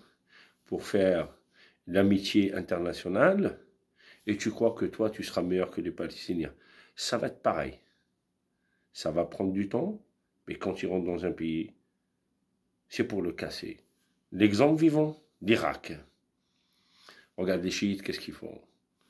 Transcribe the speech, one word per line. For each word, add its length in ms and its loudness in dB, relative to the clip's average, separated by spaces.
pour 180 -6
faire 500 2
l'amitié 640 4
internationale 1080 0
et 100 0
tu 140 -4
crois 220 2
que 120 -4
toi, 240 0
tu 140 -6
seras 200 -2
meilleur 280 0
que 100 -6
les 100 -4
Palestiniens ? 640 -6
Ça 220 -2
va 120 -2
être 120 -10
pareil. 380 -2
Ça 180 -6
va 140 0
prendre 280 -2
du 180 -2
temps, 320 -2
mais 100 -8
quand 260 -6
ils 40 -2
rentrent 200 0
dans 180 -4
un 80 0
pays, 400 -4
c'est 140 0
pour 180 -4
le 100 -4
casser. 480 -10
L'exemple 460 6
vivant, 400 4
l'Irak. 520 0
Regarde 260 0
les 60 -2
chiites, 320 -2
qu'est-ce 180 -6
qu'ils 140 -12
font ? 260 -14